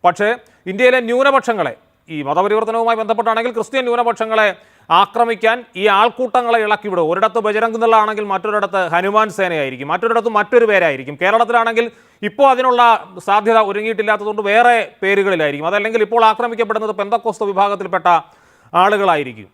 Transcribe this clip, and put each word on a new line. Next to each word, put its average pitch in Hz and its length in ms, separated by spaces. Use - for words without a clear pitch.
പക്ഷേ 208 320
ഇന്ത്യയിലെ 247 340
ന്യൂനപക്ഷങ്ങളെ, 240 760
ഈ 156 140
മതപരിവർത്തനവുമായി 220 720
ബന്ധപ്പെട്ടാണെങ്കിൽ 226 560
ക്രിസ്ത്യൻ 247 320
ന്യൂനപക്ഷങ്ങളെ 226 680
ആക്രമിക്കാൻ 226 720
ഈ 190 100
ആൾക്കൂട്ടങ്ങളെ 233 720
ഇളക്കിവിടും. 208 520
ഒരിടത്ത് 196 280
ബജരംഗ് 220 400
ദളാണെങ്കിൽ 214 460
മറ്റൊരിടത്ത് 196 640
ഹനുമാൻ 202 420
സേനയായിരിക്കും, 147 580
മറ്റൊരിടത്ത് 226 400
മറ്റൊരു 220 360
പേരായിരിക്കും. 147 580
കേരളത്തിലാണെങ്കിൽ 226 680
ഇപ്പോൾ 269 280
അതിനുള്ള 240 580
സാധ്യത 208 400
ഒരുങ്ങിയിട്ടില്ലാത്തതുകൊണ്ട് 208 840
വേറെ 220 500
പേരുകളിലായിരിക്കും. 180 640
അതല്ലെങ്കിൽ 208 360
ഇപ്പോൾ 226 220
ആക്രമിക്കപ്പെടുന്നത് 220 680
പെന്തക്കോസ്ത് 208 540
വിഭാഗത്തിൽപ്പെട്ട 190 640
ആളുകളായിരിക്കും. 170 800